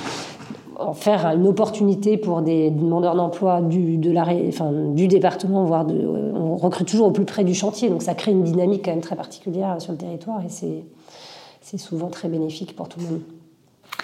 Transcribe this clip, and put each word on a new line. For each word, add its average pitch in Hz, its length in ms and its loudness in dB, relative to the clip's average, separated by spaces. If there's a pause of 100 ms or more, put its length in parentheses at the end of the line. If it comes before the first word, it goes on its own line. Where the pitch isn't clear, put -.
(800)
en 160 160 -4
faire 190 320 2
une 170 200 4
opportunité 208 720 2
pour 175 260 0
des 160 280 2
demandeurs 170 440 2
d'emploi 185 460 2
du, 165 380 2
de 160 120 2
la 165 140 4
ré-, 175 240 2
enfin, 156 240 -2
du 151 360 2
département, 190 560 4
voire 160 200 2
de, 156 100 -2
euh, 156 400 -2
on 165 220 -2
recrute 180 320 0
toujours 214 200 4
au 175 40 4
plus 190 120 2
près 202 200 -2
du 180 100 2
chantier. 202 360 0
Donc 170 120 -2
ça 175 120 -4
crée - 160 -2
une 185 140 4
dynamique 180 400 2
quand 180 80 -2
même 165 80 -2
très 165 160 -8
particulière 180 640 -6
sur 180 120 -8
le 151 60 -8
territoire 180 420 -8
et 170 80 -6
c'est, 160 360 -8 (760)
c'est - 180 -12
souvent 165 280 -8
très 175 220 -8
bénéfique 160 480 -6
pour 165 120 -10
tout 170 120 -14
le 175 60 -8
monde. 160 140 -6 (840)